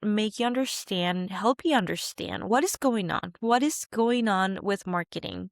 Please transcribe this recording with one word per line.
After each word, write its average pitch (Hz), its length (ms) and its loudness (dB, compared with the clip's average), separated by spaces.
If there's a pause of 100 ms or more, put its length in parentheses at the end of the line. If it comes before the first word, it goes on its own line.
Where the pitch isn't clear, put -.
make 214 360 0
you 240 80 0
understand, 185 840 -2
help 196 340 0
you 311 120 4
understand - 680 -2
what 240 200 2
is - 120 -2
going 220 340 0
on, - 300 -4
what 240 220 4
is 302 280 0
going 233 380 2
on 190 340 2
with 196 240 -2
marketing. 180 640 -6